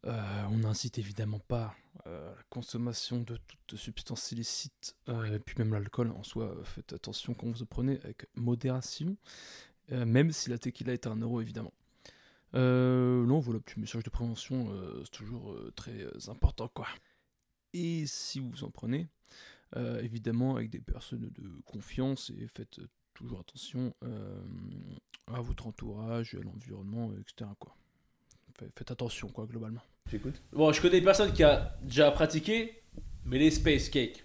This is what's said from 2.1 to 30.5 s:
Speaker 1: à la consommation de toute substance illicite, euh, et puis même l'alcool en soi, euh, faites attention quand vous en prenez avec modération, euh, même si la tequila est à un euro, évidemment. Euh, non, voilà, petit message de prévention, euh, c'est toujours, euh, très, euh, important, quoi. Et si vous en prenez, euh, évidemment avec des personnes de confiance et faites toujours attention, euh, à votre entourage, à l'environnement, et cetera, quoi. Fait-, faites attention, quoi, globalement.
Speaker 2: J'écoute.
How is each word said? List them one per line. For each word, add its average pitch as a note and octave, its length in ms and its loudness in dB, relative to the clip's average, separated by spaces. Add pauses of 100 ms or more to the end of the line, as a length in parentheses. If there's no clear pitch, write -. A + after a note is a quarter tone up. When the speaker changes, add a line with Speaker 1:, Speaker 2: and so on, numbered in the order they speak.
Speaker 1:
à - 20 -16
la - 140 -20
consommation A#2+ 680 -4
de A#2 180 -6 (300)
toute - 120 -12
substance - 540 -8
illicite, - 600 -8 (140)
euh, A2+ 260 -2
et G#2 40 0
puis - 180 -12
même A2 160 2
l'alcool A2 440 0
en F#2+ 60 -12
soi, A2+ 220 -6
euh, F2+ 200 -8
faites - 280 -10
attention - 400 -6
quand A#2 140 -6
vous A#2 160 -4
en - 20 -8
prenez C3 380 0
avec - 220 -12 (100)
modération, B2+ 800 -2 (760)
euh, B2 120 0
même C3 280 6
si - 160 -4
la A#2+ 80 -2
tequila A#2+ 360 -4
est B2 140 -4
à A2+ 40 -2
un A2 100 -2
euro, A#2 180 -2
évidemment. A2 340 -6 (800)
Euh, B2+ 720 6
non, C3+ 140 6
voilà, A#2+ 200 0
petit - 200 -12
message A2 240 -4
de - 60 -6
prévention, A#2+ 600 -2
euh, F#2 320 -8
c'est - 140 -14
toujours, G#2+ 360 -10
euh, A1 220 -10
très, - 160 -12 (100)
euh, C2+ 100 -8 (180)
important, - 440 2
quoi. - 140 -6 (840)
Et E3+ 320 0
si - 340 -6
vous B2+ 260 -6
en - 40 -6
prenez, C#3 380 -2 (680)
euh, A#2 260 -4
évidemment A#2 540 0
avec A#2 140 -4
des A2+ 100 -8
personnes A#2 580 -6
de G2 120 -14 (160)
confiance C3 720 -4
et A2+ 180 -10
faites - 240 -14 (340)
toujours A#2+ 260 -10
attention, - 540 -6 (120)
euh, G2+ 340 -8 (960)
à B2 60 -4
votre A#2 260 -4
entourage, A2+ 720 -6
à G2 40 -8
l'environnement, G#2 760 -6
et G2+ 80 -10
cetera, G2+ 320 -10
quoi. - 160 -18 (840)
Fait-, - 200 -14
faites - 140 -10
attention, - 360 -4
quoi, A2 180 -8
globalement. A2+ 360 -8 (280)
Speaker 2:
J'écoute. C3 320 -4 (120)